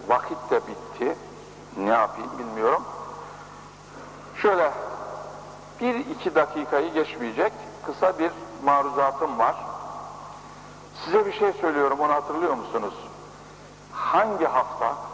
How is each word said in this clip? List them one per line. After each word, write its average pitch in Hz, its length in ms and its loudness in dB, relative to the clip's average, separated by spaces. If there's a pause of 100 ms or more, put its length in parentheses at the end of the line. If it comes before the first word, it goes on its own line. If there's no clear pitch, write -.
vakit - 420 0
de 120 160 6
bitti. - 500 -4 (600)
Ne 98 140 2
yapayım 110 480 2
bilmiyorum. 117 460 2 (1600)
Şöyle 175 300 6 (1080)
bir 247 140 2
iki 185 400 -2
dakikayı 151 580 4
geçmeyecek 139 600 0 (340)
kısa 170 320 2
bir 165 120 2 (340)
maruzatım 139 760 2
var. 135 180 4 (1500)
Size 202 220 6
bir 196 60 -2
şey 202 200 4
söylüyorum, 143 480 2
onu 147 140 4
hatırlıyor 151 400 0
musunuz? 110 400 -2 (1000)
Hangi 190 540 2
hafta, 127 480 0 (200)